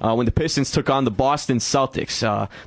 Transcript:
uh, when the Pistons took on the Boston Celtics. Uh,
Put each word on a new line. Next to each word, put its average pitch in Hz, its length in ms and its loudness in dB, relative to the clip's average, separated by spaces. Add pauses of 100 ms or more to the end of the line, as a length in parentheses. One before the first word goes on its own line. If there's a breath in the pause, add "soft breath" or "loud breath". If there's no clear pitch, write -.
uh, 113 120 2
when 120 120 2
the 120 80 2
Pistons 151 380 0
took 143 180 0
on 135 160 2
the 117 60 2
Boston 131 480 0
Celtics. - 640 -2
Uh, 104 260 0 (200 loud breath)